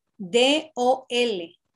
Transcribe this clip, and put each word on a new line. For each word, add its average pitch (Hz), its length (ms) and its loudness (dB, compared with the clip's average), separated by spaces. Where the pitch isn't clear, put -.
D 254 580 0
O 254 340 0
L, 226 500 -4